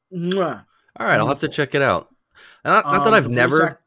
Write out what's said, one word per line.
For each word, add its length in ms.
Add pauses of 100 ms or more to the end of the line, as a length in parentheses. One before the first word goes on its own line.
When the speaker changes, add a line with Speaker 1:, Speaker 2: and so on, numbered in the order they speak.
(120)
Speaker 1:
mwah, 520 (340)
Speaker 2:
All 80
right, 140
I'll 80
have 100
to 80
Speaker 1:
beautiful. 180
Speaker 2:
check 120
it 60
out. 260 (560)
And 100
not, 120
not 180
that 40
Speaker 1:
Um, 60
Speaker 2:
I've 80
Speaker 1:
the 60
voice 80
Speaker 2:
never, 260
Speaker 1:
act- 240